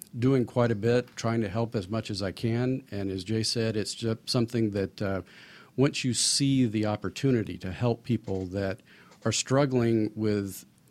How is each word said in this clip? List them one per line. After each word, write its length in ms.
doing 280
quite 260
a 40
bit, 420
trying 240
to 80
help 260
as 140
much 200
as 140
I 80
can. 600
And 200
as 140
Jay 180
said, 320
it's 180
just 360
something 420
that, 300
uh, 200
once 300
you 80
see 520
the 200
opportunity 720
to 140
help 320
people 420
that 340
are 60
struggling 840
with 500